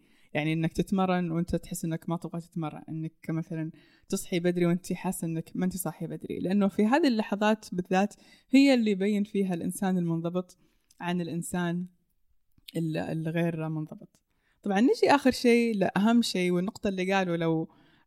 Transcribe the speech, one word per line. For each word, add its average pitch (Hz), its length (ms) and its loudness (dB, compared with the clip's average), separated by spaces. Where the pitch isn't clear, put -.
يعني 151 200 0
إنك 165 200 0
تتمرن 180 580 0
وأنت 170 240 -2
تحس - 300 -6
إنك 165 240 -6
ما 165 80 -2
تبغى 170 240 -8
تتمرن، 160 480 -8
إنك 160 400 -10
مثلًا 160 420 -4
تصحي 190 300 -4
بدري 175 260 2
وأنت 175 280 0
حاسة 180 320 -6
إنك 165 300 -6
ما 185 100 -2
أنت 185 120 -2
صاحية 160 300 -8
بدري، - 320 -8
لأنه 196 280 2
في 202 180 2
هذه 285 220 4
اللحظات 214 640 0
بالذات 185 420 0
هي 269 240 8
اللي 226 180 4
يبين 202 320 2
فيها 196 300 -2
الإنسان 180 440 -2
المنضبط 170 600 -2
عن 175 220 -2
الإنسان 175 640 -4
ال-، 160 200 -2
الغير 160 720 -4
منضبط. 156 500 -10
طبعًا 202 180 2
نجي 285 340 4
آخر 262 160 4
شيء 233 440 4
لأهم 208 460 4
شيء، 180 300 0
والنقطة 185 360 -2
اللي 190 260 -2
قالوا 185 240 0
لو 165 320 0